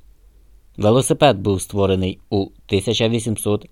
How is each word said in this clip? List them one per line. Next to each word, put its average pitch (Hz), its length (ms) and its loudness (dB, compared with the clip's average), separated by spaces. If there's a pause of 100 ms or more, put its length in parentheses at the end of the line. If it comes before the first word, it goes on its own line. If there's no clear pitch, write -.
(760)
Велосипед 123 640 2
був 98 200 0
створений 95 580 -2 (120)
у 98 180 0 (180)
тисяча 110 420 0
вісімсот 110 640 -2